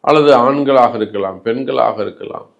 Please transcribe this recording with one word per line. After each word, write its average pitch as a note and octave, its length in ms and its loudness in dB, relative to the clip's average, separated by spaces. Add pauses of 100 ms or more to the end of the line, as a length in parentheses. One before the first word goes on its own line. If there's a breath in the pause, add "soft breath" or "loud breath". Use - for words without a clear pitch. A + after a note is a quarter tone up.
அல்லது D3 220 4 (140)
ஆண்களாக C3+ 560 2
இருக்கலாம், G2 460 -6
பெண்களாக A#2+ 600 -2
இருக்கலாம். - 420 -14 (120)